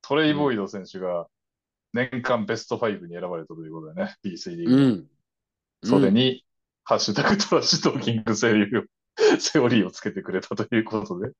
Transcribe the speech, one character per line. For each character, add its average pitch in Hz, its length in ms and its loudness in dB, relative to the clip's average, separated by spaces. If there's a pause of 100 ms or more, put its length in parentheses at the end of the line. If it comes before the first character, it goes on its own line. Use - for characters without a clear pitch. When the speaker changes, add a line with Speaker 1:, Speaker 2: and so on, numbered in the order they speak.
Speaker 1:
ト - 120 -4
レ 151 160 4
イ 151 40 2
ボ 147 180 0
イ 113 40 0
ド 98 120 -4
選 98 160 -10
手 92 160 -14
が 87 260 -4 (640)
年 123 300 -4
間 123 240 0
ベ 113 100 -2
ス - 100 -10
ト 120 100 -4
フ 117 80 -4
ァ 107 100 0
イ 95 40 -12
ブ 87 80 -16
に 85 80 -16
選 85 140 -10
ば 87 100 -6
れ 80 60 -10
た 82 100 -18
と 80 100 -16
い 80 40 -16
う 78 40 -16
こ 80 80 -12
と 78 140 -16
で - 0 -
ね、 98 200 -6 (100)
Speaker 2:
う 104 40 -6
ん。 - 20 -8
Speaker 1:
ビ 85 60 -12
ー - 20 -14
ス - 120 -10
リ 85 60 -10
ー - 40 -10
リ 85 60 -4
ー - 20 -2
グ 127 80 6
の。 139 60 6
Speaker 2:
う 139 80 4
ん。 92 200 -4 (720)
Speaker 1:
そ 220 140 4
れ - 120 4
に、 123 200 4
う 127 40 -4
ん。 - 60 -20 (440)
ハ - 120 2
ッ - 40 0
シ - 120 -2
ュ - 20 0
タ 143 140 0
グ 202 80 4
ト 202 200 0
ラ 139 60 4
ッ - 20 -6
シ - 120 2
ュ 151 60 -2
ト 127 100 2
ー 135 80 -4
キ 120 120 -2
ン 113 120 -2
グ 113 100 0
セ 117 160 2
オ 107 40 4
リ 104 160 4
ー 113 100 0
を、 - 40 -8 (540)
セ - 200 0
オ 123 100 6
リ 117 100 6
ー 95 80 4
を 90 40 -8
つ - 100 -18
け 101 120 -4
て 95 100 -6
く 92 100 -10
れ 92 80 0
た - 140 -8
と 110 80 -2 (120)
い 117 60 4
う 113 40 0
こ 110 160 -4
と 95 180 -8
で。 104 220 -6